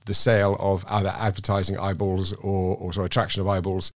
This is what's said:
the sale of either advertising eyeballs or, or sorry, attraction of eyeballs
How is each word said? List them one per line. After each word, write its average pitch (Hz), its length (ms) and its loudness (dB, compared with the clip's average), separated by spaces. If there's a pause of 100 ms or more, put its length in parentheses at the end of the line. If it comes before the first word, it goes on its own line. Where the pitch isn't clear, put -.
the 104 80 -2
sale 101 460 4
of 95 280 0
either 98 300 0
advertising 98 580 0
eyeballs 95 580 -2
or, 95 440 -2
or 90 160 -6
sorry, 92 140 -2
attraction 101 340 -4
of 95 60 -2
eyeballs 95 500 0